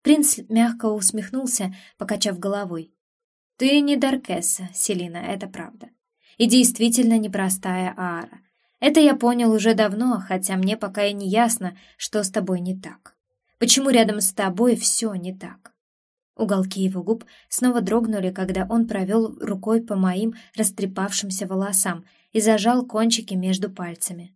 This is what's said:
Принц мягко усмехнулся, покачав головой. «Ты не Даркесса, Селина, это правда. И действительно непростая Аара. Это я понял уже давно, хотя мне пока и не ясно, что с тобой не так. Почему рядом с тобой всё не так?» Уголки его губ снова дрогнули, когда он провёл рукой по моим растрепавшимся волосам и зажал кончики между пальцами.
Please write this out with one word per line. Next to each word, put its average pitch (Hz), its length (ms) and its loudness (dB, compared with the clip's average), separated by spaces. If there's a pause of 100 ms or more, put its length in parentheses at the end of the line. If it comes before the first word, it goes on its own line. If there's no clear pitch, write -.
Принц 294 380 4 (100)
мягко 233 380 2
усмехнулся, 208 880 -2 (220)
покачав 202 420 -4
головой. 185 520 -6 (680)
«Ты 277 240 4
не 285 160 2
Даркесса, 196 760 -2
Селина, 175 440 -4
это 190 300 -8
правда. - 420 -16 (480)
И 233 100 4
действительно 233 720 4
непростая 190 760 -2
Аара. 175 460 -8 (380)
Это 302 200 6
я 294 160 8
понял 240 360 2
уже 220 240 4
давно, 214 520 0
хотя 190 300 -2
мне 190 180 0
пока 202 300 -4
и 202 80 0
не 202 160 -6
ясно, 190 480 0 (200)
что - 260 -4
с 190 80 -2
тобой 185 300 -2
не 185 140 -6
так. - 400 -20 (440)
Почему 262 320 2
рядом 214 300 4
с - 120 0
тобой 202 420 0
всё 214 380 -2
не 185 240 -10
так?» - 360 -18 (600)
Уголки 190 460 -2
его 185 220 -2
губ 220 200 -2 (240)
снова 247 340 0
дрогнули, 208 500 0
когда 185 360 -4
он 233 200 2
провёл 214 520 0
рукой 214 440 -2
по 214 120 -6
моим 190 380 0 (220)
растрепавшимся 196 920 -4
волосам 190 600 -2 (260)
и 220 100 2
зажал 226 460 2
кончики 226 480 -2
между 190 340 -2
пальцами. 175 680 -10